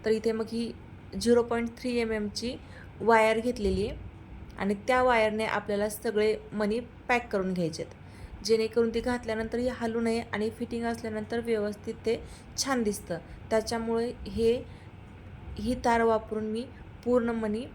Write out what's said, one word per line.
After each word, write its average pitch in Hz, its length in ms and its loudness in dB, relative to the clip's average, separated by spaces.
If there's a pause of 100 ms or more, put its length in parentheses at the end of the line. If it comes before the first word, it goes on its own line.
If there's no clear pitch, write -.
तर 220 60 2
इथे 220 220 4
मग 220 200 -2
ही 233 200 -2 (500)
झिरो 233 200 8
पॉइंट 233 260 0 (100)
थ्री 247 180 -2
एम 226 160 0
एमची 214 420 -2 (460)
वायर 220 400 6
घेतलेली 214 480 0
आहे 294 100 -8 (600)
आणि 196 160 0 (120)
त्या 254 160 6
वायरने 220 420 4
आपल्याला 208 440 0
सगळे 214 480 2 (160)
मणी 208 280 0 (280)
पॅक 240 240 2
करून 190 200 0
घ्यायचे 165 300 -2
आहेत, - 640 -14
जेणेकरून 220 500 4
ती 233 60 2
घातल्यानंतर 226 580 -2
ही 247 100 2
हलू 233 320 -2
नये 233 200 2
आणि 214 300 -2
फिटिंग 233 340 -6
असल्यानंतर 226 560 -4
व्यवस्थित 214 540 -2
ते - 280 0 (340)
छान 262 260 2
दिसतं. 196 360 -2 (320)
त्याच्यामुळे 226 640 0 (140)
हे, 226 580 0 (760)
ही 226 160 0 (100)
तार 233 180 6
वापरून 220 420 2
मी 220 200 -2 (400)
पूर्ण 240 260 4
मणी 226 440 0